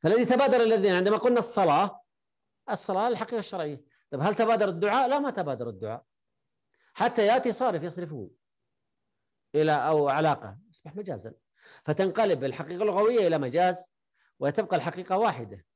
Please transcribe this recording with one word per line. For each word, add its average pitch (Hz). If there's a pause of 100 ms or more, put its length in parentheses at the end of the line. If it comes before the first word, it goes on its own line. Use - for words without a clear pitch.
فالذي 220
تبادر 254
إلى 226
الذهن 196
عندما 190
قلنا 247
الصلاة، 190 (640)
الصلاة 208
الحقيقة 226
الشرعية. 160 (260)
طيب، 135
هل 190
تبادر 220
الدعاء؟ 208
لا، 277
ما 285
تبادر 135
الدعاء 110 (920)
حتى 220
يأتي 247
صارف 196
يصرفه 156 (1200)
إلى، 156
أو 147
علاقة، 139 (120)
يصبح 156
مجازاً، 127 (520)
فتنقلب 185
الحقيقة 170
اللغوية 214
إلى 160
مجاز 170 (480)
وتبقى 175
الحقيقة 180
واحدة. 123 (120)